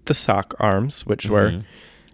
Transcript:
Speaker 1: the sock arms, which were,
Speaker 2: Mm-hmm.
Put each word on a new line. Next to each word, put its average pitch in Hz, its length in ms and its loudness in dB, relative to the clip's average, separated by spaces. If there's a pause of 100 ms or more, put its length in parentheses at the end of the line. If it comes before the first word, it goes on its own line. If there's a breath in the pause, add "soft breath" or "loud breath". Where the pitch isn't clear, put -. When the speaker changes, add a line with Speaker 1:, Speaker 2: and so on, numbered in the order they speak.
Speaker 1:
the 151 80 0
sock - 440 0
arms, 104 480 0
which - 220 -4
were, 104 220 4
Speaker 2:
Mm-hmm. 87 80 -4 (560 loud breath)